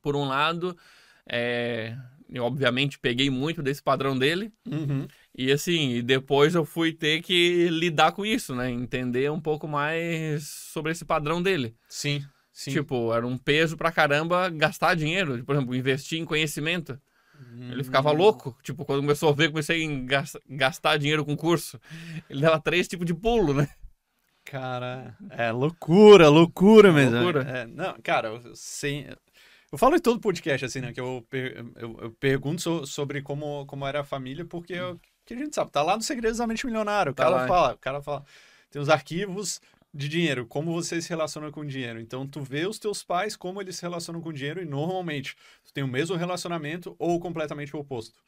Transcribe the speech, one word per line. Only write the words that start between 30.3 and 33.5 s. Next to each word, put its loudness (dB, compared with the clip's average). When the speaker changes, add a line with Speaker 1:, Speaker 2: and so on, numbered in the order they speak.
Speaker 2:
assim, -8
né, -8
que -10
eu -8
per-, -8
eu, -12
eu -10
pergunto 0
so-, -2
sobre -6
como, -8